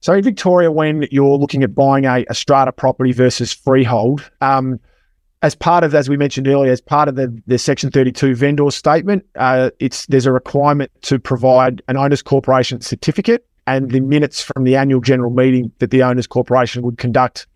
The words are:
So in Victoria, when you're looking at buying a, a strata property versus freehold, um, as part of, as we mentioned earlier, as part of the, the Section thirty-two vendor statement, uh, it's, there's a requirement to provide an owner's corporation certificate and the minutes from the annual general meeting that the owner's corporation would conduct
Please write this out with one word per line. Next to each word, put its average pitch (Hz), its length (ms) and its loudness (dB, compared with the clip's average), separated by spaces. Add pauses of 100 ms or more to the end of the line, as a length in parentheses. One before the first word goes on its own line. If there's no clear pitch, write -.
So 170 100 0
in 196 120 2
Victoria, 180 480 2
when 151 400 -2
you're 139 260 2
looking 139 240 -2
at 117 140 -2
buying 139 300 2
a, 127 220 0
a - 60 -8
strata 135 380 0
property 131 400 -2
versus 123 400 0
freehold, 131 760 0 (120)
um, 131 400 -2 (640)
as 151 120 0
part 170 300 0
of, 147 100 -2
as 143 140 2
we 143 80 0
mentioned 139 320 -2
earlier, 139 240 2
as 123 80 -2
part 147 280 0
of 135 60 -6
the, 123 320 -6
the 123 100 0
Section 135 340 -2
thirty-two 131 440 0
vendor 143 380 0
statement, 175 520 0 (120)
uh, 127 420 0
it's, - 280 -6
there's 131 200 2
a 131 60 2
requirement 143 580 0 (120)
to 135 180 -2
provide 127 640 2
an 131 100 -4
owner's 139 260 0
corporation 131 580 0
certificate - 680 -2 (220)
and 135 240 -2
the 131 80 2
minutes 143 420 -2
from - 220 -4
the 127 100 2
annual 135 260 2
general 127 300 0
meeting 127 480 2
that 110 140 -4
the 127 100 4
owner's 123 240 0
corporation 123 560 -2
would 120 160 -6
conduct 123 580 -2